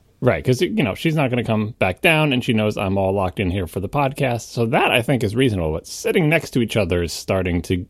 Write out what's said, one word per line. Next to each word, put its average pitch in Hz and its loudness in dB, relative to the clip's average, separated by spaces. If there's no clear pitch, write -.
Right, 107 0
'cause, 127 2
you 185 0
know, - 0
she's 160 -2
not 143 2
gonna 120 -2
come 107 -2
back 92 -2
down, 156 2
and 123 0
she - 0
knows 107 2
I'm 98 -2
all 95 2
locked 95 0
in 92 0
here 92 -2
for - -8
the 95 -4
podcast. 135 -2
So 117 0
that, 165 2
I 120 2
think, 117 0
is 104 -2
reasonable, 101 2
but 82 -6
sitting - 0
next 156 0
to 131 2
each 110 -2
other 90 2
is 85 -4
starting 90 0
to 92 -2